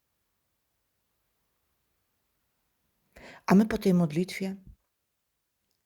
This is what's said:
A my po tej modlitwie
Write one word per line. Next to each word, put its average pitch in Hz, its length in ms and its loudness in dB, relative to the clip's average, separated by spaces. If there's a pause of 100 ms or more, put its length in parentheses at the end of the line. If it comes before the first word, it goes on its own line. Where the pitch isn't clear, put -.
(3500)
A 170 80 4
my 214 120 6
po 220 120 -6
tej 190 160 0
modlitwie 180 640 -2 (1300)